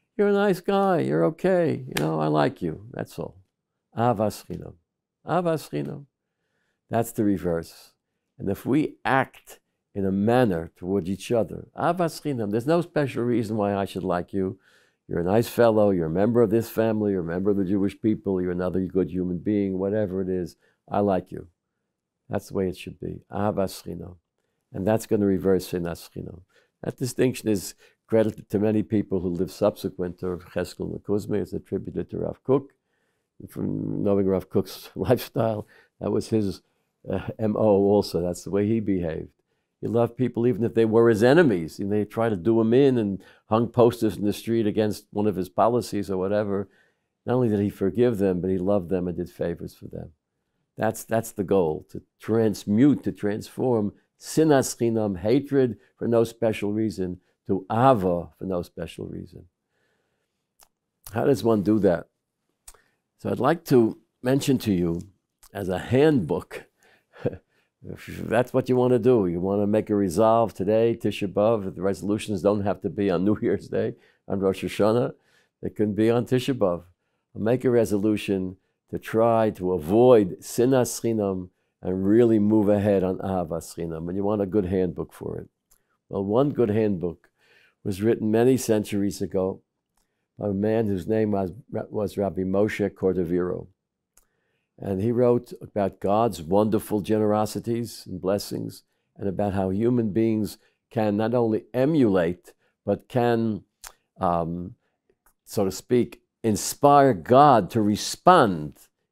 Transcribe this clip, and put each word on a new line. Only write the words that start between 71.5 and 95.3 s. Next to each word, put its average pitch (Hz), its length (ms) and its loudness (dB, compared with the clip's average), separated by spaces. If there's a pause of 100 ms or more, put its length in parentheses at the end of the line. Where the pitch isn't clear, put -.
The 87 60 -12
resolutions 98 600 -4
don't 101 220 2
have 95 180 -4
to 101 80 -4
be 98 220 -2
on 87 140 0
New 107 160 0
Year's 101 260 -2
Day, 107 280 -4 (320)
on 98 120 -6
Rosh 95 240 -2
Hashanah. 110 500 0 (480)
They - 80 -8
can 107 240 -2
be 110 160 2
on 117 160 0
Tisha 127 320 -2
B'Av. 87 260 -2 (520)
Make 113 300 0
a 127 40 2
resolution 101 880 0 (320)
to 87 100 -8
try 113 500 2
to 92 240 -4
avoid 101 640 6
sinas 123 640 0
chinam 98 480 -2 (340)
and 95 220 -2
really 113 340 6
move 104 300 2
ahead 101 340 2
on 92 140 -2
ahavas 87 600 -6
chinam. 82 300 -8
And 90 80 -6
you 98 80 -4
want 104 180 0
a 101 40 0
good 92 200 0
handbook 87 460 -2
for 82 260 -12
it. 82 120 -16 (600)
Well, 98 140 -4
one 123 280 2
good 120 180 0
handbook 101 600 -2 (540)
was 98 180 -6
written 110 300 0
many 120 240 4
centuries 101 640 -2
ago 95 400 -4 (800)
by 104 80 -4
a 101 60 -2
man 107 340 0
whose 92 200 -4
name 110 240 0
was, 98 200 -2 (380)
was 101 280 -6
Rabbi 95 240 -2
Moshe 98 500 0
Cordovero. 90 760 -2 (1120)
And 95 220 -4
he 117 100 0
wrote 120 500 2